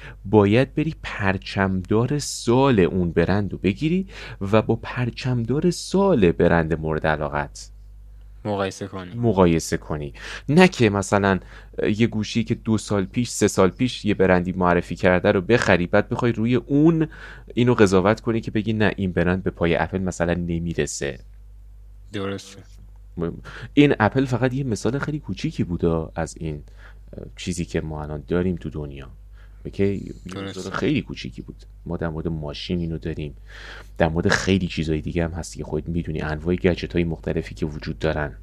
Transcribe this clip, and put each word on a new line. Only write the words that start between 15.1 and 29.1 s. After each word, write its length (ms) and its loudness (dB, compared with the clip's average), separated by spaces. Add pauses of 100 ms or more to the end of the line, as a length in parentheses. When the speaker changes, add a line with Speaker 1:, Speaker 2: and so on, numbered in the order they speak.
Speaker 1:
رو 80 2
بخری، 460 2
بعد 220 0
بخوای 240 0
روی 220 0
اون 540 2 (460)
اینو 200 4
قضاوت 460 4
کنی 200 -2
که 100 -6
بگی 220 -2
«نه، 240 2
این 160 -2
برند 300 2
به 80 -2
پای 260 2
اپل 220 -2
مثلاً 360 -2
نمیرسه.» 840 -4 (920)
Speaker 2:
درسته. 500 -8 (540)
Speaker 1:
م-، 140 -4 (440)
این 260 6
اپل 240 2
فقط 300 0
یه 100 -4
مثال 340 -2
خیلی 200 -4
کوچیکی 460 -4
بوده 500 0
از 220 -6
این، 260 -8 (540)
اه، 80 -12 (120)
چیزی 280 -6
که 160 -4
ما 220 -8
الان 260 -8
داریم 280 0
تو 140 -10
دنیا. 400 -10 (540)